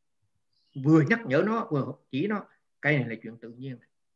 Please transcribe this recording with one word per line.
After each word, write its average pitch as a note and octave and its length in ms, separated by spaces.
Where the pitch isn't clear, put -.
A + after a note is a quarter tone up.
Vừa D#3 160
nhắc A3 260
nhở C#3 200
nó, A3 240
vừa C3 220
chỉ C#3+ 160
nó, G#3 180
cái D3 160
này A#2+ 100
là A2+ 140
chuyện A#2 140
tự A2+ 140
nhiên. B2 280